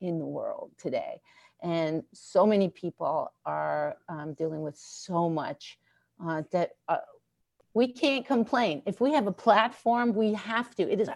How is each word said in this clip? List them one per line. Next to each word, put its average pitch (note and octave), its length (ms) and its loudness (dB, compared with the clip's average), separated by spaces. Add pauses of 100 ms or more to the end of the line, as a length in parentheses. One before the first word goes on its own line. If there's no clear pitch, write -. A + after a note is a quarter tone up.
in E3+ 180 -4
the C#3+ 80 -6
world C#3 500 -8
today. - 440 -6 (420)
And E3 500 -2
so - 340 4
many G3+ 220 4
people D3+ 640 -4 (140)
are, D3+ 500 -2 (120)
um, D3+ 260 -8
dealing D#3 280 -4
with D3+ 140 -8
so E3+ 540 -2
much, - 480 -6 (460)
uh, D#3+ 260 -4
that, F3 220 0 (160)
uh, E3 100 2 (720)
we B3 200 2
can't C4+ 340 0
complain. A#3 580 2
If G3 160 -4
we C4+ 140 2
have B3 120 2
a G3 60 -2
platform, A3+ 800 2
we G#3+ 220 2
have A3 400 -4
to. E3+ 140 0
It G#3 120 2
is A#3+ 160 0